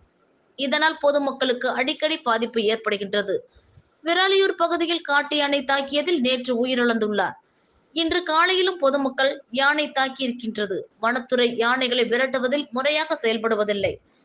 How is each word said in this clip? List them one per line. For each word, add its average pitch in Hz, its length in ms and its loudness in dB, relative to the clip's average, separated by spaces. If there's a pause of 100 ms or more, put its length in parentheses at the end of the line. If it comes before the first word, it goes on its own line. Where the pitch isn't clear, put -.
(580)
இதனால் 302 420 0
பொதுமக்களுக்கு 269 680 0
அடிக்கடி 302 480 -2
பாதிப்பு 226 440 0
ஏற்படுகின்றது. 202 760 0 (680)
விராலியூர் 381 520 2
பகுதியில் 339 440 0
காட்டு 285 360 0
யானை 285 280 0
தாக்கியதில் 277 560 0
நேற்று 247 460 0
உயிரிழந்துள்ளார். 220 680 0 (560)
இன்று 330 300 0
காலையிலும் 359 560 2
பொதுமக்கள் 277 720 0
யானை 285 400 0
தாக்கியிருக்கின்றது. 233 920 -4 (200)
வனத்துறை 240 540 0
யானைகளை 240 480 0
விரட்டுவதில் 254 640 0
முறையாக 302 520 0
செயல்படுவதில்லை. 208 680 0 (320)